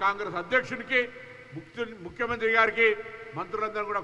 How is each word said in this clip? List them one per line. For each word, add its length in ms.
కాంగ్రెస్ 380
అధ్యక్షునికి, 580
ముఖ్య-, 480
ముఖ్యమంత్రి 480
గారికి, 360
మంత్రులందరూ 480
కూడా 200